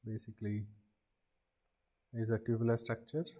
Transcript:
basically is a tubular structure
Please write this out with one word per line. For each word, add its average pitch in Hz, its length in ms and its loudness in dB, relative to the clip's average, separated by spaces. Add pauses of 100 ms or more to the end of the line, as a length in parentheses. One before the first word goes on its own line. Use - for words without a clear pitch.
basically 107 580 -2 (1500)
is 113 160 0
a 110 80 4
tubular 117 380 4
structure 117 480 -2 (160)